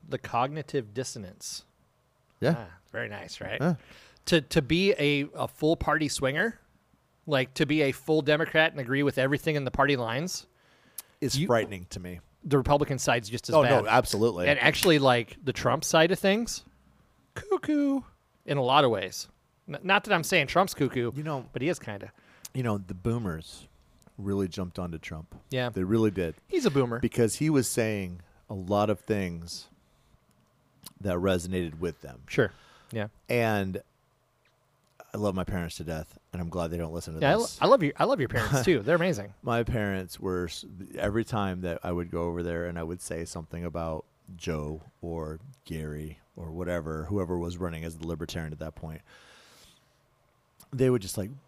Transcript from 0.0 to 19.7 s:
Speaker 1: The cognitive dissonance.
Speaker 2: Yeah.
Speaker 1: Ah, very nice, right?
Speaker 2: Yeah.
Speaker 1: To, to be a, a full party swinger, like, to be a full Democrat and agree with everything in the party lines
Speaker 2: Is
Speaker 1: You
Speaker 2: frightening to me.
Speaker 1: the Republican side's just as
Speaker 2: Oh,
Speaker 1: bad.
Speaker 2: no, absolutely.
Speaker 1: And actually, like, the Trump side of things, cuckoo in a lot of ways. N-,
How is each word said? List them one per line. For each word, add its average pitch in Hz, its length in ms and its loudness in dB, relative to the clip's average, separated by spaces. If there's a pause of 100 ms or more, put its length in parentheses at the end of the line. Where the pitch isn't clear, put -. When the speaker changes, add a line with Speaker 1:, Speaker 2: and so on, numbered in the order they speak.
Speaker 1:
The 135 80 -6
cognitive 131 760 -4
dissonance. - 680 -10 (720)
Speaker 2:
Yeah. 151 180 2
Speaker 1:
Ah, 113 80 -10 (260)
very 113 180 -6
nice, - 320 -12
right? 101 200 -6
Speaker 2:
Yeah. 165 140 2 (520)
Speaker 1:
To, 165 140 4
to 156 220 0
be 180 340 4
a, 147 380 2
a 127 120 -2
full 156 280 2
party 156 320 0
swinger, 151 500 0 (720)
like, 135 280 2
to 160 120 2
be 151 160 4
a 135 80 4
full 156 320 2
Democrat 151 480 4
and 147 100 -10
agree 135 220 2
with 139 160 2
everything 143 360 2
in 143 100 0
the 123 60 -2
party 139 260 4
lines 123 500 -4 (720)
Speaker 2:
Is 131 180 0
Speaker 1:
You 151 100 0
Speaker 2:
frightening 101 440 2
to - 80 -10
me. 87 200 -12 (240)
Speaker 1:
the 143 140 2
Republican 143 400 2
side's 120 320 0
just 117 200 -6
as - 60 0
Speaker 2:
Oh, 156 60 10
Speaker 1:
bad. 120 220 6
Speaker 2:
no, 101 60 -2
absolutely. 110 580 4
Speaker 1:
And 143 100 4
actually, 151 420 6
like, 123 440 4
the 131 100 -2
Trump 131 300 0
side 165 280 4
of 180 60 0
things, 214 460 0 (720)
cuckoo 294 680 0 (460)
in 143 100 0
a 135 60 2
lot 135 200 6
of 127 60 6
ways. 95 380 -4 (420)
N-, 147 140 -8